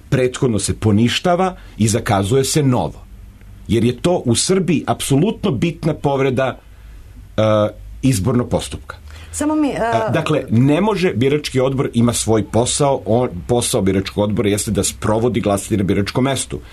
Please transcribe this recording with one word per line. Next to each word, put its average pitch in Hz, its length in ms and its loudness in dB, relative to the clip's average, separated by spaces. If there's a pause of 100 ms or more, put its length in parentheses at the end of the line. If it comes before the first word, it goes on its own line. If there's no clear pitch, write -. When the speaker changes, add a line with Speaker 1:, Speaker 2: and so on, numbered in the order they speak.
Speaker 1:
Prethodno 127 500 0
se - 200 -4
poništava 143 760 2 (220)
i 110 100 2
zakazuje 104 560 2
se 147 200 0
novo. 120 400 0 (640)
Jer 110 160 2
je 120 140 0
to 175 280 0
u 117 100 2
Srbiji 175 520 2
apsolutno 165 640 0
bitna 160 420 -2
povreda, 131 640 0 (800)
e, 107 40 2 (600)
izbornog 120 480 0
postupka. - 460 -6 (360)
Speaker 2:
Samo 302 240 -2
mi, 302 120 2
e, 240 40 -2
Speaker 1:
E, 226 420 -2
dakle, 151 360 -2
ne 139 320 4
može 190 320 2
birački 135 460 0
odbor, 131 340 0
ima 117 200 4
svoj 107 380 0
posao, 139 540 0
on, 120 240 2 (180)
posao 120 340 0
biračkog 95 420 0
odbora 104 260 0
jeste 104 220 -2
da 101 120 0
sprovodi 110 580 0
glasanje 101 360 -2
na 98 60 0
biračkom 98 400 0
mestu. 131 360 -4 (140)